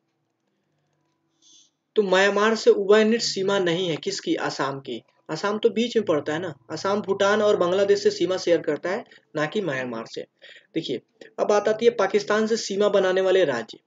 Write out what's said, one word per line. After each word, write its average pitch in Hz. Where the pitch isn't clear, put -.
तो 214
म्यांमार 202
से 226
उभयनिष्ठ 214
सीमा 196
नहीं 180
है 151
किसकी? 190
आसाम 139
की। 120
आसाम 202
तो 233
बीच 226
में 214
पड़ता 151
है 151
ना, 175
आसाम 196
भूटान 196
और 208
बांग्लादेश 196
से 214
सीमा 180
शेयर 170
करता 151
है, 226
ना 151
कि 208
म्यांमार 127
से। -
देखिए, 165
अब 190
बात 208
आती 214
है 233
पाकिस्तान 208
से 226
सीमा 208
बनाने 190
वाले 185
राज्य। 120